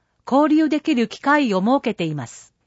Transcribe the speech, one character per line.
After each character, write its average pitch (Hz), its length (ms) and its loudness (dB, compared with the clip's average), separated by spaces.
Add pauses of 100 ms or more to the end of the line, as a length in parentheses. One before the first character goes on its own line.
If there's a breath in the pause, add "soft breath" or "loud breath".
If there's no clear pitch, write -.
(300)
交 294 260 2
流 311 140 2
で 302 100 -2
き 311 160 -2
る 233 120 0
機 - 120 -18
会 277 340 0
を 185 60 0
設 254 220 0
け 220 120 -4
て 170 120 -6
い 156 100 -4
ま 127 120 -10
す。 - 260 -20 (140)